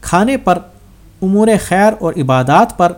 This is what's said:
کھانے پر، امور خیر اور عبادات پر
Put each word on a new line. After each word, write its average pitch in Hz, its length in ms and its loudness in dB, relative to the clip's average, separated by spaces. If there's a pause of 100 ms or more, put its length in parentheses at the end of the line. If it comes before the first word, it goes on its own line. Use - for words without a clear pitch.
کھانے 220 360 -2
پر، 180 220 0 (640)
امور 202 260 0 (200)
خیر 202 320 2
اور 165 180 -4
عبادات 135 600 0
پر 175 200 0